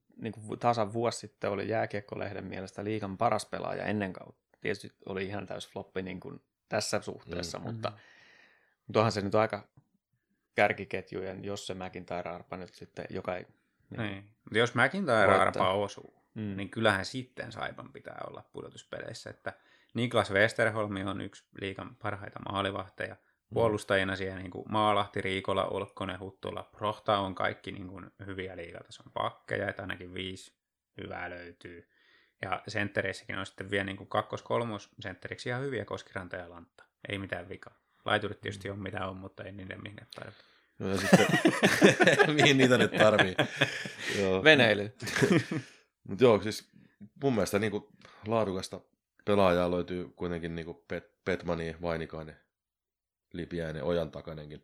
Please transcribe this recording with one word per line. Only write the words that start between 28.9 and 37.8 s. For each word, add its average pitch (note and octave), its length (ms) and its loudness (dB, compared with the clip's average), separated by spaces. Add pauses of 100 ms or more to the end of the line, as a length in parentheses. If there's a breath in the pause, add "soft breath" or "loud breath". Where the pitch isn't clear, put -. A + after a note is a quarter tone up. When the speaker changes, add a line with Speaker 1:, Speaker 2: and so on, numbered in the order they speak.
Speaker 3:
pakkeja, - 580 -2
että G2+ 120 -6
ainakin F#2 320 -8
viisi F#2 380 -10 (480)
hyvää F2 300 -8
löytyy. F2 580 -16 (540 soft breath)
Ja F#2 260 -4
senttereissäkin G2+ 680 -2
on F#2+ 80 -6
sitten F#2+ 240 -12
vielä G2 140 2
niinku G2 220 -8
kakkos-, - 360 -2
kolmos A#2 480 -4 (100)
sentteriksi - 480 -10
ihan B2 140 -4
hyviä B2+ 220 -4
Koskiranta F#2+ 520 -10
ja F2 140 -10
Lantta. E2+ 340 -20 (240)
Ei G2+ 100 -4
mitään F2+ 300 -8
vikaa. - 300 -16 (260)